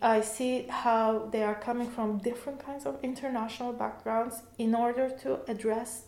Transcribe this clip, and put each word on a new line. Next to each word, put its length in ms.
I 220
see 480
how 600
they 120
are 120
coming 360
from 280
different 460
kinds 220
of 160
international 720
backgrounds 640
in 180
order 360
to 260
address 600